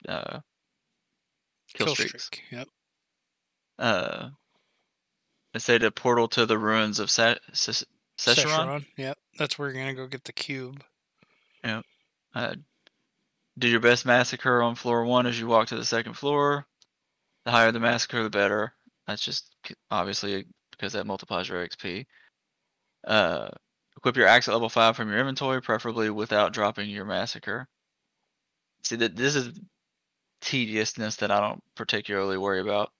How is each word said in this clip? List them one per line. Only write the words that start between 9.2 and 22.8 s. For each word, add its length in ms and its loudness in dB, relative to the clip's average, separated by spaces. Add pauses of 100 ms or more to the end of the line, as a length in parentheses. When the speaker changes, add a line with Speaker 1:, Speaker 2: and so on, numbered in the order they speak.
Speaker 2:
That's 200 -4
where 120 -6
you're 120 -8
gonna 120 -6
go 120 -12
get 180 -14
the 80 -16
cube. 520 -10 (800)
Speaker 1:
Yep. 200 -6 (500)
Uh, 200 -4 (1040)
do 100 2
your 120 6
best 260 6
massacre 560 4
on 120 0
floor 300 0
one 220 4
as 120 -2
you 80 -6
walk 220 4
to 80 -6
the 80 -6
second 300 -2
floor. 520 0 (760)
The 60 -4
higher 220 6
the 80 -4
massacre, 420 0
the 80 -2
better. 420 2 (340)
That's 180 -6
just 300 -8 (120)
c-, 80 -14 (160)
obviously 560 -4 (240)
because 240 -8
that 120 -4
multiplies 420 -4
your 140 -4
X 140 -10
P. 300 -10 (1000)